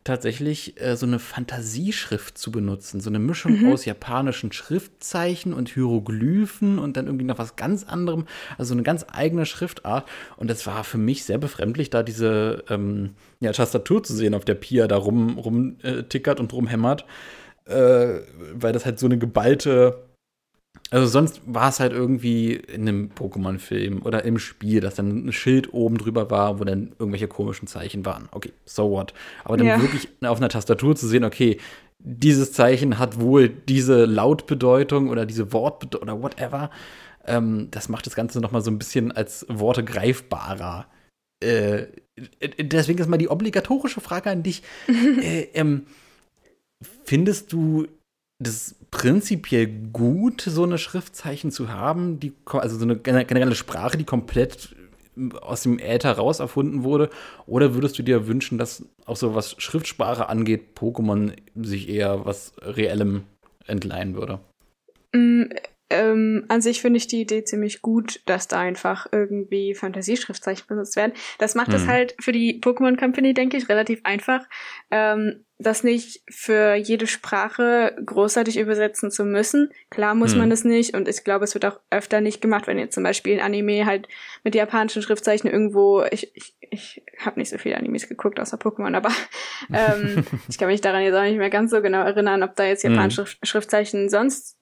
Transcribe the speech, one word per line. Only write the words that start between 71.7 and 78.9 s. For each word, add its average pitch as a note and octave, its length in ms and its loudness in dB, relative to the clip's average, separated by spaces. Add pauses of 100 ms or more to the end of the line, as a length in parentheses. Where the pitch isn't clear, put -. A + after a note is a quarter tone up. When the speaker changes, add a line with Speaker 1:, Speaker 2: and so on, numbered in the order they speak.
Speaker 2:
es F2+ 100 4
Speaker 1:
Mhm. - 60 0
Speaker 2:
halt B3 300 2
für B3+ 120 -2
die A#3 300 2
Pokémon B3+ 360 4
Company, C4 360 4
denke B3+ 240 2
ich, B3 100 -4
relativ A3 380 2
einfach, A#3 400 0 (440)
ähm, G#3+ 540 2 (160)
das A3 240 0
nicht A#3+ 460 0
für G#3+ 460 4
jede A3 320 0
Sprache A3+ 960 0
großartig G#3+ 540 2
übersetzen G#3+ 540 0